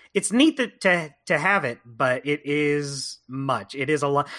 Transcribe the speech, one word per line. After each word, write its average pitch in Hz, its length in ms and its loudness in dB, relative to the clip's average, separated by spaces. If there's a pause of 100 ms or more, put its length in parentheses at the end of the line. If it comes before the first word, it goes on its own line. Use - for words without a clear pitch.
(140)
it's 190 180 -2
neat 302 260 4
that, - 240 -4
to, 170 320 2 (140)
to 165 100 2
have 180 280 2
it, 120 200 -6
but 127 420 0
it 147 180 -2
is 147 800 -2
much. 131 480 -4
It 139 140 -4
is 147 140 0
a 143 40 2
lot. 143 200 2 (120)